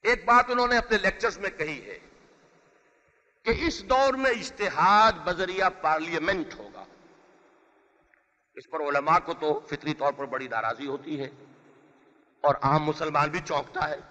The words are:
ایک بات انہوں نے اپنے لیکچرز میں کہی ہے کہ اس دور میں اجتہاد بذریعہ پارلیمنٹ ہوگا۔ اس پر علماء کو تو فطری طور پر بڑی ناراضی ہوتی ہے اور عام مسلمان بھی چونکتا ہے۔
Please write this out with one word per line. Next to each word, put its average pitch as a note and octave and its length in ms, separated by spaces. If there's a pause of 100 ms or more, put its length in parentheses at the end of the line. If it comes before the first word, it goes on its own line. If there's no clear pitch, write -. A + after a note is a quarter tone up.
ایک A#3+ 220
بات A#3+ 240
انہوں B3 180
نے A#3+ 120
اپنے A3+ 200
لیکچرز F#3+ 400
میں G3 120
کہی C#3+ 400
ہے F2+ 80 (1400)
کہ A#3+ 240
اس D4+ 240
دور C4+ 240
میں C4 160
اجتہاد G#3 800 (120)
بذریعہ F3+ 460 (100)
پارلیمنٹ D#3+ 720
ہوگا۔ G2 300 (1700)
اس C3 160
پر D#3 100
علماء C#3+ 440
کو E3 100
تو D3+ 260
فطری D3 340
طور C#3+ 180
پر C#3 120
بڑی B2+ 240
ناراضی A#2 380
ہوتی C#3+ 340
ہے C3 100 (1120)
اور C#3+ 200
عام D3 220
مسلمان D3+ 460
بھی F3 100
چونکتا D3+ 480
ہے۔ D3+ 80 (140)